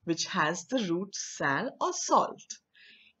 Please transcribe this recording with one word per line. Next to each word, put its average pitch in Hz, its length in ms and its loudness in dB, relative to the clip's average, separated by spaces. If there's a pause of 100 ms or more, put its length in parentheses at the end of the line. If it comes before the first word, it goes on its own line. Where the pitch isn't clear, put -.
which 165 240 0
has 170 380 0
the 247 220 0
root 180 280 -2
sal 156 640 -2
or 339 120 0
salt. - 640 0 (600)